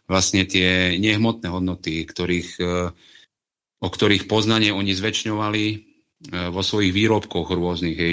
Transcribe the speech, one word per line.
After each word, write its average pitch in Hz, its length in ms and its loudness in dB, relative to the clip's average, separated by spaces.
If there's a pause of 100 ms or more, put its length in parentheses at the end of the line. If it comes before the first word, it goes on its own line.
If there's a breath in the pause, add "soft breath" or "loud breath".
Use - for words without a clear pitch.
vlastne 92 400 2
tie 92 540 2
nehmotné 107 480 0
hodnoty, 87 560 -4
ktorých, 87 460 -2 (100)
e, 90 40 -2 (1160 loud breath)
o - 60 -2
ktorých 101 400 2
poznanie 107 420 4
oni 98 220 0
zväčšňovali, 107 800 -2
e, 104 40 -8 (760)
vo 92 80 -2
svojich 98 320 2
výrobkoch 101 580 0
rôznych, 85 460 -2
hej, 85 160 0